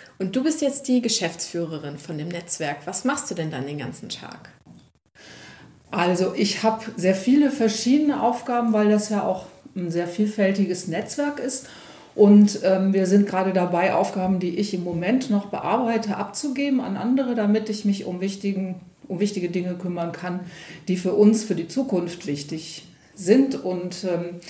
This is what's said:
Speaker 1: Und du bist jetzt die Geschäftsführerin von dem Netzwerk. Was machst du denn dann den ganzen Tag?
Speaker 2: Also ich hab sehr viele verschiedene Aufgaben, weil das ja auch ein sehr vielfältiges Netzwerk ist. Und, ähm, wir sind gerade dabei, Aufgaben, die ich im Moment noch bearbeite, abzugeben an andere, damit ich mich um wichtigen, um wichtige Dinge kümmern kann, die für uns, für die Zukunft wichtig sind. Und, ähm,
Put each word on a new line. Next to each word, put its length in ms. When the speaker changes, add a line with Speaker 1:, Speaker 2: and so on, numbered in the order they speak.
Speaker 1:
Und 180
du 60
bist 180
jetzt 280
die 120
Geschäftsführerin 960
von 220
dem 100
Netzwerk. 560
Was 200
machst 260
du 40
denn 160
dann 160
den 120
ganzen 300
Tag? 420
Speaker 2:
Also 440
ich 280
hab 220
sehr 180
viele 360
verschiedene 720
Aufgaben, 520
weil 160
das 180
ja 140
auch 240
ein 160
sehr 160
vielfältiges 840
Netzwerk 500
ist. 280
Und, 460
ähm, 280
wir 140
sind 220
gerade 240
dabei, 420
Aufgaben, 460
die 180
ich 160
im 80
Moment 480
noch 160
bearbeite, 680
abzugeben 640
an 160
andere, 400
damit 320
ich 160
mich 220
um 140
wichtigen, 540
um 140
wichtige 280
Dinge 260
kümmern 360
kann, 300
die 80
für 160
uns, 320
für 100
die 140
Zukunft 580
wichtig 640
sind. 500
Und, 380
ähm, 480